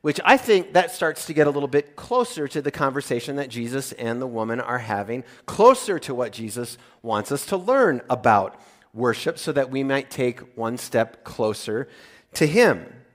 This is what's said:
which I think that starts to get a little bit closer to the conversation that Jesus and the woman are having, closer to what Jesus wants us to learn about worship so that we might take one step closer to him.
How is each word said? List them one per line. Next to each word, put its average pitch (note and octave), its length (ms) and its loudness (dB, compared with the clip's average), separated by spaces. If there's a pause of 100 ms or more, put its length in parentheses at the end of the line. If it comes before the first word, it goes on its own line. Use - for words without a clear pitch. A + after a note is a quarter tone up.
which D3+ 240 -2
I A3+ 120 8
think G3+ 380 2
that F3 180 4
starts D#3 340 -2
to D#3+ 80 -8
get D3 140 6
a - 20 4
little C#3+ 180 -2
bit C#3+ 280 0
closer A#3+ 500 -2
to C#3+ 160 -6
the C#3 80 -2
conversation C#3 640 -2
that C#3 140 -4
Jesus A#2+ 420 -6
and A#2+ 320 -4
the C3 60 -6
woman A#2 320 -4
are B2 180 -4
having, A2+ 460 -6 (200)
closer A3 540 4
to C#3 160 -8
what A#2+ 160 -4
Jesus A2+ 480 -10 (240)
wants A2 300 -2
us C#3+ 140 -4
to G3 100 -2
learn F#3+ 520 2
about G#2+ 520 2 (320)
worship B2 480 -2
so - 100 -6
that C3+ 200 0
we C3+ 120 -2
might C3+ 260 -2
take - 480 -4
one A2+ 220 -4
step - 460 -2
closer A2 640 -4 (460)
to D#3+ 120 2
him. D3+ 540 2 (140)